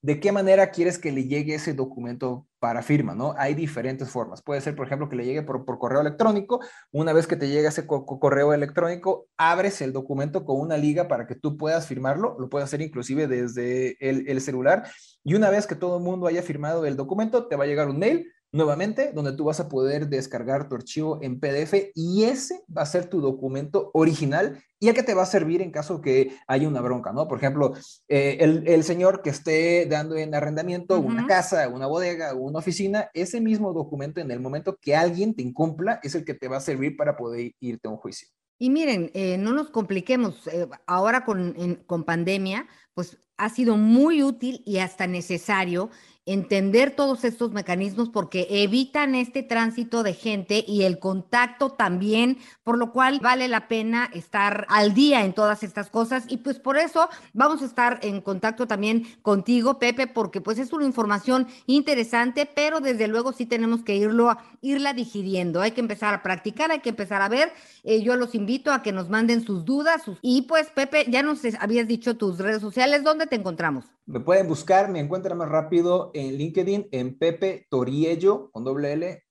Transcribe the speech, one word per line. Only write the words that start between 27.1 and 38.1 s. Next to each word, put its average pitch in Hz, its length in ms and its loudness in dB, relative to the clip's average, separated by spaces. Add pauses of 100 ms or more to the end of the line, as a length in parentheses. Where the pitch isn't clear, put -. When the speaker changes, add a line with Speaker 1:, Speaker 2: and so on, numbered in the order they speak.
Speaker 1:
¿no? 147 160 -2
Por 120 120 -4
ejemplo, 139 340 0 (340)
eh, 139 320 2
el, 160 260 4
el 160 200 6
señor 185 360 2
que 147 100 -4
esté 165 560 2
dando 156 280 -2
en 156 180 -4
arrendamiento 170 640 -2
una 165 260 0
Speaker 2:
Ujú. 254 40 -4
Speaker 1:
casa, 180 400 2
una 127 200 -6
bodega, 165 480 -4
una 139 240 -6
oficina, 196 540 -2
ese 185 280 -4
mismo 214 320 0
documento 151 480 -6
en 139 100 -6
el 120 80 -6
momento 143 400 -6
que 143 160 2
alguien 180 400 2
te 131 80 -6
incumpla 156 580 -2
es 143 140 -8
el 156 80 -2
que 147 100 -6
te 127 140 -10
va 131 100 -4
a 135 40 -4
servir 139 340 -2
para 147 220 0
poder 120 420 -6
irte 113 300 -8
a - 20 -8
un 107 60 -10
juicio. - 320 -14 (280)